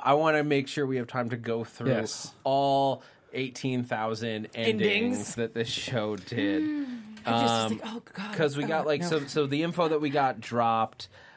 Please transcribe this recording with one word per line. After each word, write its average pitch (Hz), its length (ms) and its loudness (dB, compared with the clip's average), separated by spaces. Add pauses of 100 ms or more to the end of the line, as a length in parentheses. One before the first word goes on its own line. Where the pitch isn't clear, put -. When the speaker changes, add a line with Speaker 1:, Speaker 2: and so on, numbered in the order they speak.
Speaker 1:
I 139 100 6
wanna 151 300 4
make 139 260 2
sure 147 160 -2
we 131 120 -2
have 120 100 -4
time 120 240 -4
to 123 60 -2
go 117 280 -2
through 123 260 -2
Speaker 2:
Yes. 107 420 -2 (100)
Speaker 1:
all 139 580 2 (320)
eighteen 127 520 -2
thousand 110 680 -2
endings 113 300 0
Speaker 3:
Endings. 208 520 0
Speaker 1:
that 117 180 -2
this 113 160 -2
show 107 480 -2
did. 101 460 0
Speaker 4:
Mm. 277 360 -4 (260)
Speaker 3:
I'm 117 160 2
just, 117 120 4
Speaker 1:
Um, 110 180 2
Speaker 3:
like, 110 140 -4
"Oh, 226 160 -8 (120)
God. 208 220 -8
Speaker 1:
'cause 147 220 2
we 143 80 -2
got, 156 180 0
Speaker 3:
Oh, 147 60 -2
Speaker 1:
like, 147 120 2
Speaker 3:
no." 175 60 -2
Speaker 1:
so, 156 200 0
so 147 200 0
the 143 160 0
info 170 240 2
that 151 140 2
we 151 80 0
got 135 320 2
dropped, 113 680 0 (300)